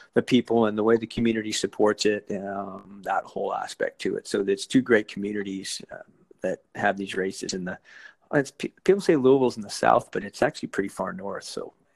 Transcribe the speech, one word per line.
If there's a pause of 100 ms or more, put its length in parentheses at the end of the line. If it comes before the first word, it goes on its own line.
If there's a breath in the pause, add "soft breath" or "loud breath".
(140 loud breath)
the
people
and
the
way
the
community
supports
it,
um,
that
whole
aspect
to
it.
So
it's
two
great
communities, (120)
uh, (440)
that (120)
have
these
races
in
the, (560 loud breath)
it's,
pe-, (120)
people
say
Louisville's
in
the
South,
but
it's
actually
pretty
far
north.
So (240)